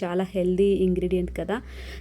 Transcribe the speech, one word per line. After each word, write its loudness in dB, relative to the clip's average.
చాలా 0
హెల్దీ 2
ఇంగ్రీడియంట్ 0
కదా, -4